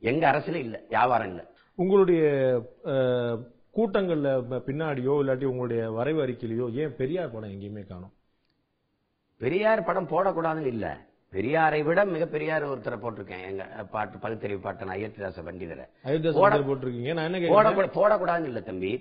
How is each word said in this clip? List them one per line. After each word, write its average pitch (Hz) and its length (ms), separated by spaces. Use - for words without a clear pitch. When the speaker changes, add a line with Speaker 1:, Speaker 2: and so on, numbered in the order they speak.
Speaker 1:
எங்க 139 280
அரசுல 147 240
இல்ல, 117 340
வியாபாரம் 113 400
இல்ல. 87 140
Speaker 2:
உங்களுடைய, 185 480
அ, 139 120
கூட்டங்கள்ல 190 520
ப-, 127 180
பின்னாடியோ 139 520
இல்லாட்டி 135 260
உங்களுடைய 123 460
வரைவு 131 360
அறிக்கையிலயோ 123 460
ஏன் 139 240
பெரியார் 151 340
படம் 110 200
எங்கேயுமே 101 360
காணோம்? 95 260
Speaker 1:
பெரியார் 202 440
படம் 175 240
போடக்கூடாதுன்னு 160 600
இல்ல, 110 160
பெரியாரை 151 500
விட 170 220
மிக 165 220
பெரியார் 156 420
ஒருத்தரை 120 300
போட்டிருக்கேன். 101 500
எங்க 98 160
பாட்டு, 107 280
பகுத்தறிவு 104 420
பாட்டன் 98 280
அயோத்திதாச 98 540
பண்டிதரை 82 420
Speaker 2:
அயோத்திதாச 156 280
Speaker 1:
போட-, 185 220
Speaker 2:
பண்டிதர் 143 140
போட்டிருக்கீங்க. 127 440
நான் 160 200
என்ன 190 60
கேக்குறேன்? 170 180
Speaker 1:
போடக்கூட-, 208 360
போடக்கூடாதுன்னு 175 580
இல்ல 113 100
தம்பி. 95 300